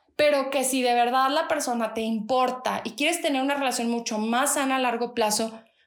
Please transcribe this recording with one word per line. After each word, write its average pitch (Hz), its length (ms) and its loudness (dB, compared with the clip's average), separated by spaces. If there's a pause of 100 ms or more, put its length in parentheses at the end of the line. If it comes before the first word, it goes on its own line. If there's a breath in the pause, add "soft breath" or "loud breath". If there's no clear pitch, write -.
(160)
pero 285 340 2
que 277 140 0
si 262 180 0
de 247 140 2
verdad 247 340 4
la 320 180 0
persona 240 460 -2
te 226 80 -4
importa 226 800 0
y - 80 -8
quieres 339 300 0
tener 277 180 0
una 277 140 0
relación 247 380 -2
mucho 233 260 -4
más 240 380 0
sana 269 220 0
a - 20 0
largo 240 340 -2
plazo, 220 480 -2 (260 loud breath)